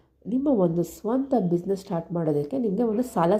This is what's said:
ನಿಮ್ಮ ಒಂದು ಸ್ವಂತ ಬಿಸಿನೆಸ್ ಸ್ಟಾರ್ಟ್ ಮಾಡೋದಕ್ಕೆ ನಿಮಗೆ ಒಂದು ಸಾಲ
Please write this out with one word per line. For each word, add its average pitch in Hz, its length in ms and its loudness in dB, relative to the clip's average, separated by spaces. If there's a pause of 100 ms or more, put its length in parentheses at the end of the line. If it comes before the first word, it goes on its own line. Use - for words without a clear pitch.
(280)
ನಿಮ್ಮ 262 200 -2
ಒಂದು 175 360 2
ಸ್ವಂತ 262 500 -4 (160)
ಬಿಸಿನೆಸ್ 185 320 0
ಸ್ಟಾರ್ಟ್ 170 320 -6
ಮಾಡೋದಕ್ಕೆ 156 440 0
ನಿಮಗೆ 220 260 0
ಒಂದು 226 200 0
ಸಾಲ 180 360 2